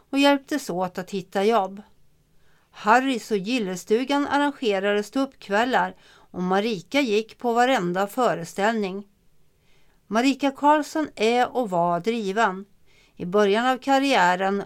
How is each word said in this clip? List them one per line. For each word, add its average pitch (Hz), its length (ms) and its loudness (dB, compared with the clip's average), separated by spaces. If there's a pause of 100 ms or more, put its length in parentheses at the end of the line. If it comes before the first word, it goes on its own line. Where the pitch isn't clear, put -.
och 277 100 0
hjälptes 277 500 2
åt 180 280 -6
att 185 140 -10
hitta 190 320 -4
jobb. 202 380 0 (880)
Harrys 240 600 2
och 214 60 2
Gillestugan 233 880 -2
arrangerade 208 760 0
ståuppkvällar 214 920 -2 (360)
och 180 120 -6
Marika 202 580 0
gick 214 360 -2
på 240 160 -2
varenda 202 540 2
föreställning. 196 1000 -2 (1000)
Marika 269 440 0
Karlsson 294 640 0
är 233 400 0
och 240 140 -2
var 175 300 0
driven. 202 680 -2 (500)
I - 100 -12
början 208 400 2
av 262 120 2
karriären 202 880 2